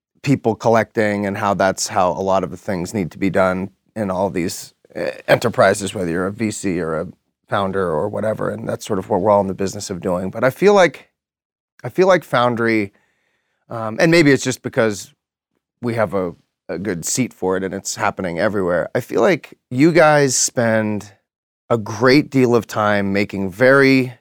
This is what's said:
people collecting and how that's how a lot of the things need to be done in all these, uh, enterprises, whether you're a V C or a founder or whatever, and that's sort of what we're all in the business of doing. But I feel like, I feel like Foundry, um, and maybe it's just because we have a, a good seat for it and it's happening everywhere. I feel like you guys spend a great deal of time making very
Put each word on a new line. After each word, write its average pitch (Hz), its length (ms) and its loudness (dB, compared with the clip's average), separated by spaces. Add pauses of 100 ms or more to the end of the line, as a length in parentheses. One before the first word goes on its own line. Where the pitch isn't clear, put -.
(220)
people 123 320 0
collecting 107 720 0
and 98 100 -4
how 104 160 -2
that's 95 360 0
how 90 240 0
a 95 100 -6
lot 95 200 0
of 82 80 -8
the 92 60 -14
things 92 380 -8
need 92 160 -4
to - 80 -18
be 95 100 -2
done 92 420 0 (240)
in 104 160 -4
all 92 200 -2
these, - 420 -6 (240)
uh, 85 140 -4 (180)
enterprises, 101 680 2
whether 92 160 -4
you're 90 160 -2
a 101 60 -6
V 107 180 -4
C 90 300 -4
or 80 180 -4
a 87 80 -6 (400)
founder 98 400 -2
or 82 220 -2
whatever, 104 400 -4
and 107 180 -8
that's 107 200 -8
sort 101 120 -4
of 92 120 -8
what 101 100 0
we're 107 100 2
all 101 120 6
in 95 60 -4
the 92 60 -6
business 98 360 -6
of 87 100 -8
doing. 92 300 -4
But 113 120 -6
I 127 60 2
feel 190 240 4
like, 180 380 2 (720)
I 120 60 -10
feel 185 160 2
like 180 180 2
Foundry, 117 720 0 (720)
um, 113 320 -8
and 165 100 4
maybe 165 220 6
it's 127 100 2
just 131 200 -4
because 110 500 -2 (680)
we 120 120 -4
have 104 200 -2
a, 90 200 -4 (360)
a 85 80 -8
good 90 260 -6
seat - 300 -4
for 95 240 -2
it 95 40 -4
and 92 120 -6
it's - 220 -10
happening 98 420 -4
everywhere. 92 560 -2
I 127 60 -2
feel 120 200 -4
like - 380 0 (120)
you 143 220 4
guys 151 420 4
spend 107 800 -2 (580)
a 117 80 2
great 120 520 2
deal 123 240 4
of 110 120 0
time 104 460 0
making 98 380 -2
very 131 720 4